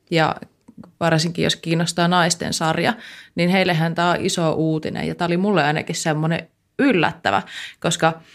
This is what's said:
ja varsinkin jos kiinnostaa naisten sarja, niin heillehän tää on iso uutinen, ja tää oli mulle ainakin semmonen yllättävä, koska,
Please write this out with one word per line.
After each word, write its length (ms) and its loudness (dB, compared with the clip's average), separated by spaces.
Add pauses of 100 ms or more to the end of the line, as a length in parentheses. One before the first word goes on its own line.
(100)
ja 260 2 (640)
varsinkin 440 0
jos 120 0
kiinnostaa 520 0
naisten 440 0
sarja, 400 0 (420)
niin 160 2
heillehän 440 2
tää 160 2
on 100 2
iso 320 0
uutinen, 560 -2
ja 60 -4
tää 120 -4
oli 100 0
mulle 280 2
ainakin 320 0
semmonen 520 -2 (300)
yllättävä, 640 2 (380)
koska, 400 0 (140)